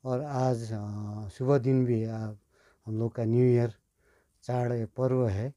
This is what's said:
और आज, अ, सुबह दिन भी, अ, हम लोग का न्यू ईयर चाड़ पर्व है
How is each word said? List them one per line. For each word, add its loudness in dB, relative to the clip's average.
और -2
आज, 0
अ, -8
सुबह 2
दिन 2
भी, 0
अ, -6
हम -4
लोग -2
का -2
न्यू 4
ईयर 4
चाड़ -2
पर्व 0
है -2